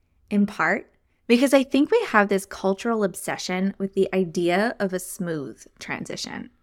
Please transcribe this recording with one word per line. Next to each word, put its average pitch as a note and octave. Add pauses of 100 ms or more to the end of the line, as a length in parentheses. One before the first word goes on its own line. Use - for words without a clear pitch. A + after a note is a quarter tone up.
(300)
in G3+
part F3+ (340)
because B3
I C#4
think C4+
we A#4
have G#3
this G3
cultural G#3
obsession F#3
with G3
the F#3+
idea F3+
of F#3+
a F3+
smooth D#3+ (160)
transition. - (120)